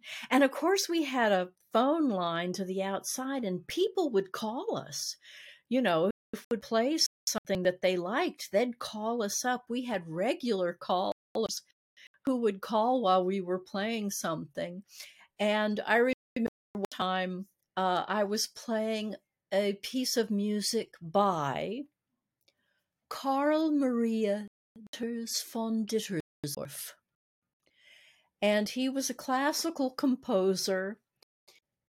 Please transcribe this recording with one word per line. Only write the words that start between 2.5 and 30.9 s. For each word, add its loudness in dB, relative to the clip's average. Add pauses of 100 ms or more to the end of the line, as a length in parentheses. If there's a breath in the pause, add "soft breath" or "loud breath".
to -4
the -4
outside, -4
and -4
people 0
would 0
call -4
us. -8 (520 loud breath)
You 2
know, 4 (200)
if -8
we -2
would -6
play 0 (260)
something -2
that 2
they 2
liked, -2
they'd 2
call -4
us -2
up. -2
We -4
had -4
regular 0
callers -2 (600 loud breath)
who 2
would 0
call 2
while 6
we 0
were -2
playing -4
something. -6 (560 loud breath)
And 0
I 4
remember 2 (220)
one -6
time, -2 (280)
uh, 2
I 2
was 0
playing -4 (360)
a 2
piece -2
of 2
music -2
by 0 (1200)
Carl 2
Maria 2 (440)
Ditters -6
von -2
Dittersdorf. -4 (1500 soft breath)
And 4
he -2
was -2
a -4
classical -2
composer, 0 (880 soft breath)